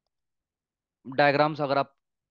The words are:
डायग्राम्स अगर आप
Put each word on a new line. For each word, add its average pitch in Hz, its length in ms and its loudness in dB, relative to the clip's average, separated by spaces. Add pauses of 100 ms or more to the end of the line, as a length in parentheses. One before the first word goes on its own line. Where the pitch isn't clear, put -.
(1080)
डायग्राम्स 143 540 0
अगर 135 160 -2
आप 135 180 -4 (360)